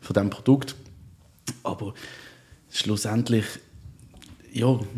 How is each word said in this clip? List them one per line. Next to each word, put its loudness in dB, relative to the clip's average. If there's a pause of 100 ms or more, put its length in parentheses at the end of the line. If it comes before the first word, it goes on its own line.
von -6
dem 4
Produkt. 2 (880)
Aber -6 (760)
schlussendlich, 0 (1080)
ja, 4 (200)